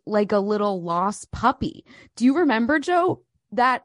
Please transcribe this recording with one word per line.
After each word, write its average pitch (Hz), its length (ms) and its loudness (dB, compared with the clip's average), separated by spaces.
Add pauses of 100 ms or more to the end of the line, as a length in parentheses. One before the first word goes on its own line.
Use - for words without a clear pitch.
like 208 260 0
a 208 80 4
little 202 420 -2
lost 175 480 -4
puppy. - 540 -4 (320)
Do 226 80 -2
you 269 140 4
remember, 269 420 2
Joe, 349 420 0 (300)
that 247 320 0